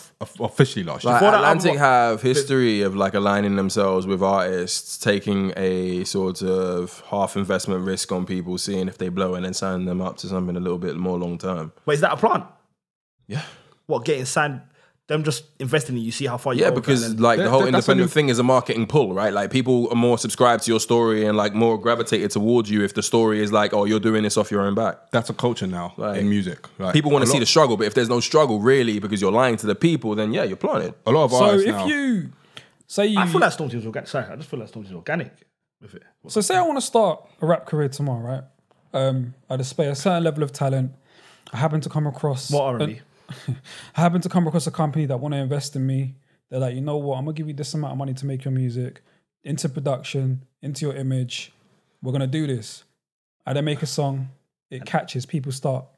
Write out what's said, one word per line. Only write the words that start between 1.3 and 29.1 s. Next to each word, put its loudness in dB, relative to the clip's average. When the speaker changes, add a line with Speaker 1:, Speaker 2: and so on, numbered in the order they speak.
Speaker 3:
the 6
album, 6
Speaker 2:
Atlantic 2
Speaker 3:
what? 0
Speaker 2:
have 4
history 2
of, 0
like, 2
aligning 2
themselves 2
with 0
artists, 0
taking 0
a -2
sort -4
of -2
half -2
investment -2
risk -4
on -2
people, -6
seeing -4
if -12
they -4
blow, -2
and -6
then -6
signing -4
them -4
up -6
to -12
something -4
a -6
little -4
bit -6
more -4
long -6
term. -6
Speaker 3:
Wait, 0
is 0
that 2
a -4
plan? 0
Speaker 2:
Yeah. -8
Speaker 3:
What, -2
getting 0
signed, -2
them 0
just -2
investing -2
in -4
you, -6
see -6
how -4
far -2
you 2
Speaker 2:
Yeah, 4
Speaker 3:
go, 2
Speaker 2:
because, 2
Speaker 3:
and -2
then 2
Speaker 2:
like, 6
the 2
Speaker 1:
That, 2
Speaker 2:
whole 6
Speaker 1:
that, 2
that's 2
a 4
Speaker 2:
independent 4
Speaker 1:
new -10
Speaker 2:
thing 4
is 2
a 4
marketing 2
pull, 2
right? 0
Like, 0
people 2
are 0
more 4
subscribed 2
to -2
your 4
story 2
and, 2
like, 2
more 2
gravitated 0
towards 2
you 2
if -2
the -2
story 2
is -2
like, 2
"Oh, 2
you're 2
doing 2
this 0
off 0
your 0
own 0
back." -4
Speaker 1:
That's 0
a -6
culture -2
now -8
Speaker 2:
Like, -4
Speaker 1:
in 0
music. -2
Like, -4
Speaker 2:
people 2
wanna 4
Speaker 1:
a 2
Speaker 2:
see 2
Speaker 1:
lot 2
Speaker 2:
the 0
struggle, 4
but 0
if -6
there's 2
no 2
struggle 2
really 2
because -4